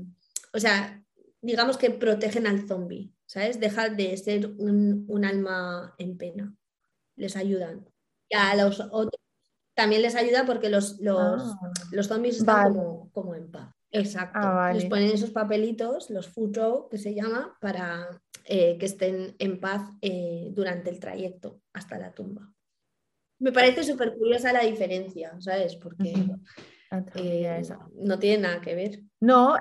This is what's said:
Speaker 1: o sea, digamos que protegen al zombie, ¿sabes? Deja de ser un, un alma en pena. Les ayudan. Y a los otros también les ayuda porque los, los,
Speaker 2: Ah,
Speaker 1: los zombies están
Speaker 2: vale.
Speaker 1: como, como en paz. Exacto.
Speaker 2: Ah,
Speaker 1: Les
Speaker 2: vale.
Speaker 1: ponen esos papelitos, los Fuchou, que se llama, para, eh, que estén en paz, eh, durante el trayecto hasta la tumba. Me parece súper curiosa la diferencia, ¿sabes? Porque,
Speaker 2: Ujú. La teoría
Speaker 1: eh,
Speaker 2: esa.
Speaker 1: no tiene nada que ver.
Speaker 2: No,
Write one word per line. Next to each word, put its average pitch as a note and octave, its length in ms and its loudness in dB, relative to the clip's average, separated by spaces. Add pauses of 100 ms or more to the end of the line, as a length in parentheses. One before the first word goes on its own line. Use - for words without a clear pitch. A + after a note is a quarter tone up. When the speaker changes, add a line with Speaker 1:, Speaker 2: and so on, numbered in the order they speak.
(540)
Speaker 1:
o A3 60 -2
sea, G3+ 440 0 (380)
digamos A#3+ 380 2
que B3+ 120 4
protegen A3 560 0
al G3+ 220 0
zombie, F3+ 460 -8 (100)
¿sabes? A3 340 -4
Deja A3 300 0
de G3 300 -2
ser G#3 300 -2 (100)
un, G#3 500 2
un G#3 160 0
alma F#3 720 -4
en F3+ 220 -10
pena. G3+ 360 -10 (600)
Les G3 200 -8
ayudan. F#3+ 520 -4 (400)
Y G#3+ 80 0
a G3+ 180 4
los G3+ 260 4
otros A3 380 -4 (560)
también A3 280 4
les A#3 120 2
ayuda A#3+ 300 4
porque A3 240 -2
los, G3+ 320 0
los, G#3 420 2
Speaker 2:
Ah, F#3+ 280 -8 (220)
Speaker 1:
los G3+ 160 0
zombies A3+ 300 0
están G#3+ 260 6
Speaker 2:
vale. G3+ 120 6
Speaker 1:
como, E3+ 360 -6
como F3+ 220 -8
en E3 160 -14
paz. - 240 -16 (180)
Exacto. G3+ 500 -2
Speaker 2:
Ah, F#3 320 2
Speaker 1:
Les F3 100 0
Speaker 2:
vale. F3+ 60 -2
Speaker 1:
ponen G3+ 240 4
esos A3 160 0
papelitos, A3+ 800 -2
los F#3+ 180 -8
Fuchou, A3+ 640 -2
que G#3+ 80 -6
se G3+ 160 -6
llama, A3+ 480 -4
para, F3 580 -6 (240)
eh, F3 320 4
que E3+ 80 -6
estén F#3 540 -2
en F#3+ 200 -2
paz, G3 320 -4 (120)
eh, F3 500 -4
durante F3+ 380 -4
el F3 100 -10
trayecto - 640 -12 (100)
hasta F#3 260 -14
la F#3 140 -14
tumba. G3+ 400 -16 (920)
Me B3+ 100 2
parece B3+ 320 6
súper B3+ 340 0
curiosa A#3+ 340 2
la B3 80 4
diferencia, F#3 800 -2
¿sabes? F#3 360 -2
Porque, F3 360 -6
Speaker 2:
Ujú. F#3+ 260 0 (520)
La F#3 140 -4
teoría F3 520 -4
Speaker 1:
eh, E3+ 60 -4
Speaker 2:
esa. E3+ 160 -10 (160)
Speaker 1:
no F#3+ 240 0
tiene G#3 240 4
nada F3 180 0
que E3+ 140 -6
ver. G3+ 260 -4 (200)
Speaker 2:
No, B3 400 8